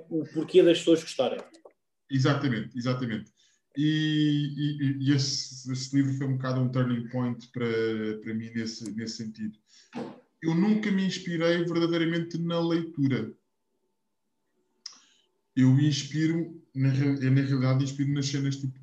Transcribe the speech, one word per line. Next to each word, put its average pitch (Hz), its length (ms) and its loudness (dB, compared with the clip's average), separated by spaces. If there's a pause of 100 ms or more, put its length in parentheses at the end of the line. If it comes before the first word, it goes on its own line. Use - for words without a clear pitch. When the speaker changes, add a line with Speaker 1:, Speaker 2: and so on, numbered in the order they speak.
Speaker 1:
o 160 140 -2 (100)
porquê 165 300 6
das 165 160 6
pessoas 160 220 4
gostarem. - 380 -2 (680)
Speaker 2:
Exatamente, 131 680 0
exatamente. 117 540 -4 (460)
E, 151 800 2
e, 147 280 -2
e, 135 240 0
e 143 60 6
esse, - 560 -4
esse 131 240 -6
livro 135 220 2
foi 135 100 -4
um 131 80 0
bocado 127 240 -2
um 127 100 2
turning 123 380 -2
point 123 460 -4
para, 117 120 -4 (560)
para 113 120 -8
mim 113 200 -6
nesse, 113 400 -6
nesse 113 240 -8
sentido. 107 400 -10 (840)
Eu 165 120 0
nunca 214 380 4
me 190 140 2
inspirei 170 580 0
verdadeiramente 170 720 0
na 170 220 -2
leitura. 147 760 0 (2250)
Eu 131 240 6
inspiro, 156 840 0 (140)
na 135 140 2
re-, 139 360 0
eu, 131 60 4
na 135 100 4
realidade, 131 440 2
inspiro 139 260 -2
nas 143 160 -2
cenas, 139 300 -2
tipo, 131 260 -8